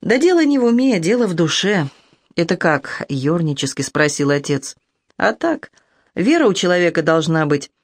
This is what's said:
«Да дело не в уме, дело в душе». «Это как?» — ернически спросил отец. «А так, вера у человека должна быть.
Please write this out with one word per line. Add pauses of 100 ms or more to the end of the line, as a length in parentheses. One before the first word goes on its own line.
«Да
дело
не
в
уме,
дело
в
душе». (480)
«Это
как?» —
ернически
спросил
отец. (400)
«А
так, (440)
вера
у
человека
должна
быть. (120)